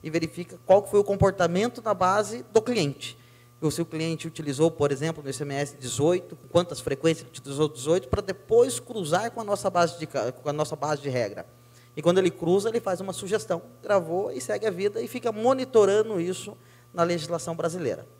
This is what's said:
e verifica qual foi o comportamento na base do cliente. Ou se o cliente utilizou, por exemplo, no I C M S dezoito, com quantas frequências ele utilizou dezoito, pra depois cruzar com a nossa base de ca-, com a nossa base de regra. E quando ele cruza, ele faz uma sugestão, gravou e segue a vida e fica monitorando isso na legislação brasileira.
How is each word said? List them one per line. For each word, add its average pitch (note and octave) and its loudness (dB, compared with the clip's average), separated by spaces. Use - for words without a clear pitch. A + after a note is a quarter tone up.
e D#3 -10
verifica E3 -6
qual G3 6
foi G#3 2
o G3+ 4
comportamento G3 2
na A3 -2
base G3+ 0
do A3 4
cliente. G3 -2
Ou D3+ 0
se E3 -4
o - 0
cliente D#3+ -6
utilizou, D#3 0
por D3 0
exemplo, D3+ -4
no C#3 -10
I C3 -8
C D3+ -8
M C#3+ -8
S C#3 -4
dezoito, D3+ 0
com - -20
quantas E3+ 0
frequências D#3 0
ele - -18
utilizou C#3 -2
dezoito, D3+ -2
pra G3+ -2
depois A3+ 2
cruzar G#3 -2
com A3+ -10
a - -8
nossa G3+ -2
base E3+ 2
de D#3 -8
ca-, B2+ -2
com - -8
a C#3+ -2
nossa D3+ -2
base D3 -2
de C#3 -4
regra. G#2+ -2
E D3 -8
quando F3 4
ele E3+ 4
cruza, F#3+ 2
ele A3+ -2
faz F3+ -2
uma F#3+ -6
sugestão, F#3 -4
gravou F#3 0
e - -8
segue G#3 -4
a G#3+ 2
vida G3+ -2
e B3 -6
fica A#3 -4
monitorando A3 4
isso F3+ -4
na F3 2
legislação E3+ -2
brasileira. D#3+ -4